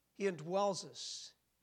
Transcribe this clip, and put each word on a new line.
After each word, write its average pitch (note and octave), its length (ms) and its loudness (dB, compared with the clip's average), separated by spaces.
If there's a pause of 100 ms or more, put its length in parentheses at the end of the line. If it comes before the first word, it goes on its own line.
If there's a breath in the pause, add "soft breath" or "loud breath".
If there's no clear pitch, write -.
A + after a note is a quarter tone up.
(180)
He G3 80 2
indwells F3+ 580 2
us. - 480 -10 (300)